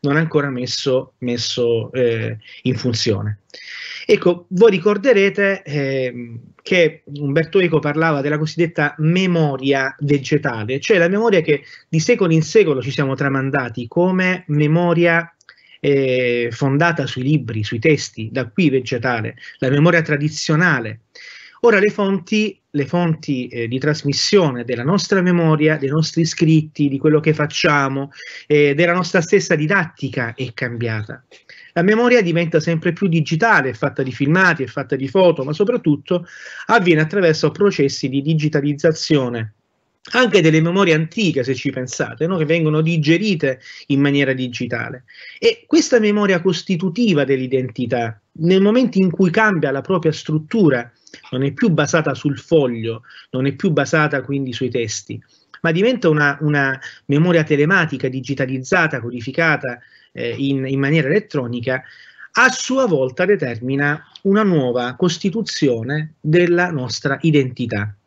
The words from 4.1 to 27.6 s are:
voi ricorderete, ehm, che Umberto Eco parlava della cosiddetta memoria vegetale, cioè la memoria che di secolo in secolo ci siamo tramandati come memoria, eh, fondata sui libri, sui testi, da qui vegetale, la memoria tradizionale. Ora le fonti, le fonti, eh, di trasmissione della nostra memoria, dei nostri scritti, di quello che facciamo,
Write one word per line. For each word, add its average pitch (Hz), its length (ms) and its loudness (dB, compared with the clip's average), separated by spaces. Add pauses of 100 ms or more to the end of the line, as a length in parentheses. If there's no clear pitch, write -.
voi 202 220 6
ricorderete, 196 920 2
ehm, 127 800 -6 (200)
che 160 460 2
Umberto 147 520 -2
Eco 160 200 2
parlava 147 420 0
della 147 160 -2
cosiddetta 156 600 -2
memoria 151 1040 0
vegetale, 135 760 -2
cioè 190 200 0
la 170 100 4
memoria 202 320 2
che 156 220 0 (260)
di 160 120 0
secolo 180 340 2
in 160 80 4
secolo 156 400 2
ci 143 80 -8
siamo 135 240 -2
tramandati 131 760 -4
come 185 600 0
memoria, 165 880 2 (460)
eh, 127 720 0
fondata 143 540 0
sui 127 160 -8
libri, 117 420 -2
sui 113 140 -6
testi, 117 520 0
da 123 160 -4
qui 165 220 0
vegetale, 120 680 -2 (220)
la 131 120 -2
memoria 160 320 4
tradizionale. 151 1000 -2 (600)
Ora 226 180 4
le 202 100 4
fonti, 202 720 -2 (120)
le 143 120 -2
fonti, 156 640 -2
eh, 120 200 -6
di 127 100 -4
trasmissione 143 840 0
della 120 180 -6
nostra 185 400 0
memoria, 156 560 2
dei 139 100 -4
nostri 160 380 0
scritti, 156 640 2
di 135 80 -4
quello 156 220 4
che 151 120 0
facciamo, 143 800 0 (360)